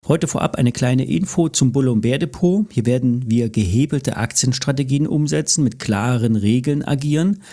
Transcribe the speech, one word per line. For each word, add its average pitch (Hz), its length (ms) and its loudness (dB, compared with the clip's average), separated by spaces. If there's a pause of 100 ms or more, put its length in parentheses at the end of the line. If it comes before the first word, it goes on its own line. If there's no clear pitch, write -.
Heute 156 200 0
vorab - 300 -4
eine 123 140 2
kleine 127 340 0
Info 170 440 0
zum 131 220 0
Bull- 135 160 0
und 110 140 2
Bär-Depot. 175 680 0
Hier 113 140 -2
werden 123 460 0
wir 117 180 2
gehebelte 113 680 0
Aktienstrategien 131 880 -2
umsetzen, 151 560 0
mit 120 160 0
klaren 113 560 0
Regeln 123 500 0
agieren. 151 560 0 (120)